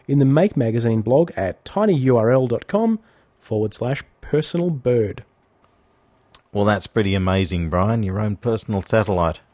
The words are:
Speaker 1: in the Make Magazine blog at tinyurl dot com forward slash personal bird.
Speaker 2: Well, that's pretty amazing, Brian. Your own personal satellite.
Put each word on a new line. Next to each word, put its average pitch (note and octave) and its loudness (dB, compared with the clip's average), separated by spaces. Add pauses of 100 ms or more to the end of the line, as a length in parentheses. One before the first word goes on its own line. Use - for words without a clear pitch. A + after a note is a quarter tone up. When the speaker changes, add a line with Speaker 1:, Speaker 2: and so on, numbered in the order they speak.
Speaker 1:
in C#3 0
the C#3 4
Make D#3 2
Magazine A2+ 0
blog C3+ 2
at - -6
tinyurl C3 2
dot A#2 -4
com A3 0 (400)
forward G#2+ -4
slash B2+ -4 (180)
personal E3+ -2
bird. A#2+ -2 (1300)
Speaker 2:
Well, G2+ 0
that's G#2 0
pretty G2 0
amazing, F#2 0
Brian. G#2 0
Your F#2+ -4
own G#2+ -4
personal A2 -4
satellite. F#2 0 (120)